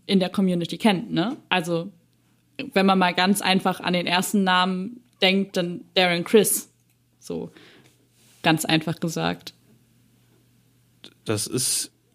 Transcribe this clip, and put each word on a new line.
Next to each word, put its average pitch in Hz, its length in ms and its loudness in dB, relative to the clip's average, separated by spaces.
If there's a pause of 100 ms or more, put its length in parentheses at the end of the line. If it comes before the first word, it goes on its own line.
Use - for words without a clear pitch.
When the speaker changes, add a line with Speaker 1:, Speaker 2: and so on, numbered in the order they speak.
Speaker 1:
in 196 140 2
der 180 100 0
Community 180 480 -2
kennt, 202 340 0
ne? 196 260 -2 (120)
Also, 175 420 -2 (800)
wenn 196 120 2
man 190 120 4
mal 180 160 2
ganz 185 280 2
einfach 185 400 0
an 180 120 -2
den 175 140 -2
ersten 185 360 0
Namen 185 580 0 (200)
denkt, 190 360 2
dann 175 240 -4 (120)
Darren 175 300 2
Criss. - 480 4 (480)
So, - 320 -10 (880)
ganz 160 240 0
einfach 160 340 -2
gesagt. 165 540 -6 (1700)
Speaker 2:
Das 107 200 -4
ist, - 460 -4 (240)